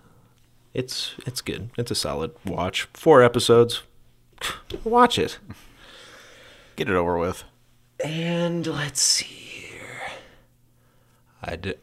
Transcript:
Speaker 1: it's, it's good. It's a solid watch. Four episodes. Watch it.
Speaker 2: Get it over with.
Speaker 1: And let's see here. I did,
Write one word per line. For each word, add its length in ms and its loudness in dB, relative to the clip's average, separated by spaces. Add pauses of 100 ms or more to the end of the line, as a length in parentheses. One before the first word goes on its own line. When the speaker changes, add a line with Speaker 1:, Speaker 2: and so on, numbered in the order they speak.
(720)
Speaker 1:
it's, 420 -8 (100)
it's 160 -10
good. 360 -10
It's 140 -6
a 40 -4
solid 360 -6 (140)
watch. 380 -4 (100)
Four 280 8
episodes. 600 6 (1040)
Watch 340 4
it. 180 -4 (1400)
Speaker 2:
Get 120 -4
it 60 2
over 220 2
with. 260 -4 (580)
Speaker 1:
And 640 -2
let's 360 -4
see 240 0
here. 840 -16 (1300)
I 140 -8
did, 260 -8